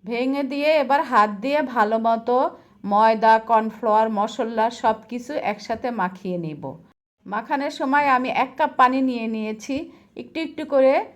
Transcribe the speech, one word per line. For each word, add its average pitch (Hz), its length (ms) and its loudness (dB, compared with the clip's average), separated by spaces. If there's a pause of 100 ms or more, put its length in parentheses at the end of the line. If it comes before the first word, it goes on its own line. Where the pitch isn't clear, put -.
ভেঙে 254 380 -2 (100)
দিয়ে 285 260 0
এবার 277 260 2
হাত 220 260 4 (100)
দিয়ে 277 200 0 (140)
ভালো 220 240 2
মতো 226 380 0 (480)
ময়দা, 220 500 4 (140)
কর্নফ্লাওয়ার, 220 600 2 (100)
মশলা 226 480 -2 (140)
সব 220 160 2 (120)
কিছু 240 240 -10 (200)
একসাথে 226 380 -6
মাখিয়ে 190 480 -4
নিব। 151 240 -8 (640)
মাখানোর 269 520 -4
সময় 285 280 0 (100)
আমি 254 140 0 (140)
এক 262 120 -6
কাপ 302 140 0 (100)
পানি 262 220 4
নিয়ে 240 260 -2
নিয়েছি, 220 460 -6 (420)
একটু - 240 -12
একটু 311 260 -8
করে 269 280 4 (220)